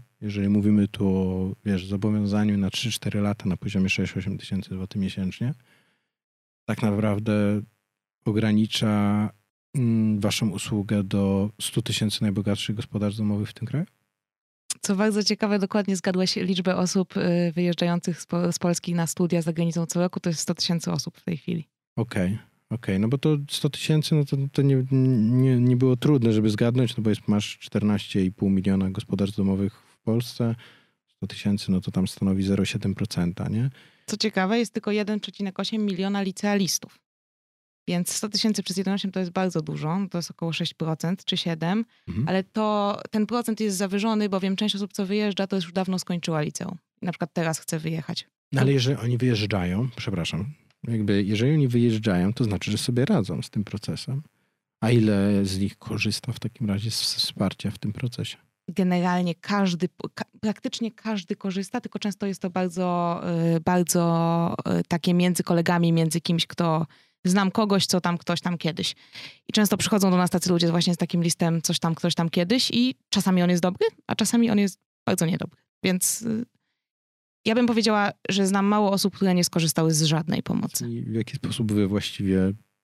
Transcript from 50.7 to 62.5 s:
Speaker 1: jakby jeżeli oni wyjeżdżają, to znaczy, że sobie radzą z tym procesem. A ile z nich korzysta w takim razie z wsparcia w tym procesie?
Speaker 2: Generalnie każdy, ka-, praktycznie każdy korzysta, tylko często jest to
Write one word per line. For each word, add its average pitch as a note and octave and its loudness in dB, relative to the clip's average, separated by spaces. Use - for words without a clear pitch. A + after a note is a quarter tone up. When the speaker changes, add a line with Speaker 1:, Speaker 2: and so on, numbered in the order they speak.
Speaker 1:
jakby G#2 2
jeżeli G#2+ 2
oni D3 4
wyjeżdżają, A2 4
to B2 0
znaczy, G2+ -2
że G#2 0
sobie B2 0
radzą A2+ 0
z - -10
tym G#2+ -2
procesem. B2+ -8
A A2+ 2
ile G#2 4
z F#2+ -4
nich G2 -4
korzysta A2 -4
w - -8
takim - -6
razie G2+ -2
z - -4
wsparcia - -2
w - -10
tym G#2+ -6
procesie? - -6
Speaker 2:
Generalnie F3+ 0
każdy, F#3 0
ka-, - -8
praktycznie A3 -4
każdy G#3 -6
korzysta, G3 -6
tylko - -10
często G3+ -4
jest F#3+ -6
to F#3 -2